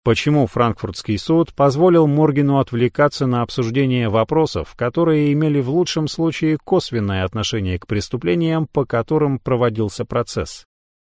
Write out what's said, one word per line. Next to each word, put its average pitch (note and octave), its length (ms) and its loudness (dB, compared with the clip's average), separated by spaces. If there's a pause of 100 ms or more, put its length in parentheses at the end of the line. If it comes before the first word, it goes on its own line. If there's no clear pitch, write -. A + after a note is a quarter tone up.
Почему C3 440 2
франкфуртский A2 680 -2
суд D#3+ 380 0
позволил D#3 540 4
Моргену C#3+ 500 2
отвлекаться C3 680 0
на A#2+ 160 0
обсуждение B2 680 -2
вопросов, A2+ 640 0
которые D3+ 580 0
имели D3 280 2
в B2+ 100 -2
лучшем D#3+ 380 0
случае D#3+ 500 -2
косвенное G2+ 640 -2
отношение F#2+ 540 -4
к - 80 -14
преступлениям, D#3+ 800 -2
по C#3 180 -2
которым C#3 540 0
проводился A2+ 640 -2
процесс? - 600 -6 (520)